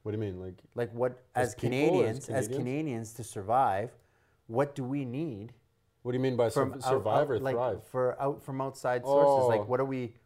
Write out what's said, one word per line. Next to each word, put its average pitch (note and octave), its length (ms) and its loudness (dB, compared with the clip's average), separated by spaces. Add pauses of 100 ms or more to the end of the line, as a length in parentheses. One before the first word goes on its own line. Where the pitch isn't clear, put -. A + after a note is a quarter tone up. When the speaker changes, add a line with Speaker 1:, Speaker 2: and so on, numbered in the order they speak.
Speaker 1:
What G#2+ 100 -4
do G#2+ 40 -2
you G#2+ 60 -2
mean? F#2 160 -4
Like, F#2 220 -12 (140)
Speaker 2:
Like, A#2 180 -4
what, B2 300 -2 (120)
Speaker 1:
as B2+ 140 0
Speaker 2:
as A2 60 -12
Speaker 1:
people, - 140 -2
as B2+ 200 0
Speaker 2:
Canadians, A#2 400 0
as A#2+ 180 -2
Speaker 1:
Canadians? B2+ 100 -6
Speaker 2:
Canadians B2+ 560 -4
to A#2 100 -12
survive, A2 680 0 (560)
what C3 280 0
do C3+ 80 -6
we C3+ 220 -4
need B2 480 -8 (500)
Speaker 1:
What B2 100 -4
do B2+ 40 2
you B2+ 60 2
mean C3 120 2
by A#2 140 4
Speaker 2:
from C3+ 220 0
Speaker 1:
sur-, - 60 -10
Speaker 2:
out-, B2+ 60 -12
Speaker 1:
survive C3 460 2
Speaker 2:
out-, - 20 0
Speaker 1:
or A#2 80 2
Speaker 2:
like, C3 160 -2
Speaker 1:
thrive? A#2 320 -2
Speaker 2:
for B2+ 340 0
out-, C#3+ 220 -4
from C3+ 180 -8
outside B2+ 420 -2
sources? C#3 440 6
Like, A2+ 140 4
Speaker 1:
Oh. G#2 40 -4
Speaker 2:
what B2 140 2
are C3+ 60 2
we, B2+ 280 -4 (120)